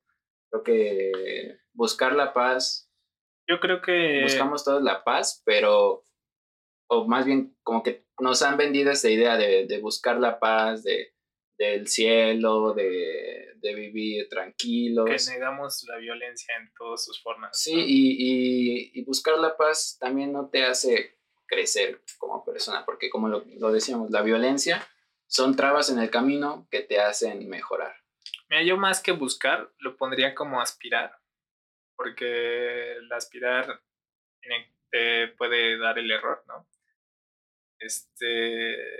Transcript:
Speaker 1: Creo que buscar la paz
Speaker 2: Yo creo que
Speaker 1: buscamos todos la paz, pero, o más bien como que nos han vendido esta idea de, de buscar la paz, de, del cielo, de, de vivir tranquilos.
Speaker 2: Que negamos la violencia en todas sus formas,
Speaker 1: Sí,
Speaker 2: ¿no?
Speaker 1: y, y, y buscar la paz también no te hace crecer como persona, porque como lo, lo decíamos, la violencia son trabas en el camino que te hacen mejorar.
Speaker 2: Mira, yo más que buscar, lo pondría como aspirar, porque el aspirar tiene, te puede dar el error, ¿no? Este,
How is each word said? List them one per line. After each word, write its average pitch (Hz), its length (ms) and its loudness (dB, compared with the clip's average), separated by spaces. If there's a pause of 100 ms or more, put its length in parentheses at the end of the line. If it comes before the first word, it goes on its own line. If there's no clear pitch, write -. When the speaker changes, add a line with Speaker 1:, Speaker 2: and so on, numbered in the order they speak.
(520)
Speaker 1:
Creo 110 120 -4
que 95 920 0 (160)
buscar 117 400 0
la 143 200 2
paz 127 580 0 (560)
Speaker 2:
Yo 175 120 0
creo 185 220 0
que 160 420 2
Speaker 1:
buscamos 139 420 0
todos 139 180 2
la 98 200 0
paz, 139 420 0
pero, 104 580 4 (840)
o 113 180 2
más 127 180 2
bien 135 380 0
como 117 200 -2
que - 220 -4 (140)
nos 127 220 2
han 143 160 2
vendido 143 340 2
esta 120 180 2
idea 113 280 4
de, 98 300 4
de 101 120 -4
buscar 120 400 -2
la 117 200 0
paz, 110 440 2
de, - 300 -2 (440)
del 104 300 -2
cielo, 110 840 2
de, 87 840 -4
de 104 200 -6
vivir 107 540 -6
tranquilos. 117 760 -2 (220)
Speaker 2:
Que 127 60 -8
negamos 135 540 -8
la 117 100 -12
violencia 120 640 -12
en 113 140 -20
todas 117 320 -10
sus - 160 -14
formas, 113 400 -10
Speaker 1:
Sí, 160 140 -2
Speaker 2:
¿no? 165 60 2
Speaker 1:
y, 127 1120 2
y, 131 60 -10
y - 60 -10
buscar 156 320 0
la 160 180 0
paz 156 440 0
también 139 340 -4
no 139 160 -6
te 131 160 2
hace 127 480 0 (340)
crecer 95 540 -2 (160)
como - 260 -8
persona, - 420 -8
porque - 260 -6
como 110 180 -2
lo, 104 140 -4 (160)
lo 110 120 0
decíamos, 110 380 -2
la 107 140 0
violencia 127 640 0 (400)
son 131 280 2
trabas 143 360 2
en 123 80 0
el 113 100 0
camino 143 600 -2
que 104 100 -2
te 104 180 0
hacen 104 480 -2
mejorar. 87 460 -8 (560)
Speaker 2:
Mira, 156 140 2
yo 185 140 4
más 190 260 0
que 185 80 0
buscar, 143 640 -2
lo 131 200 -10
pondría 135 360 -2
como 135 280 -6
aspirar, - 580 -6 (760)
porque 120 960 -6
el 120 200 -16
aspirar 123 680 -4 (600)
tiene, 120 340 -10 (140)
te 117 400 2
puede 117 480 0
dar 113 220 0
el 117 120 -4
error, - 360 -2
¿no? - 200 -18 (1120)
Este, 117 960 2 (240)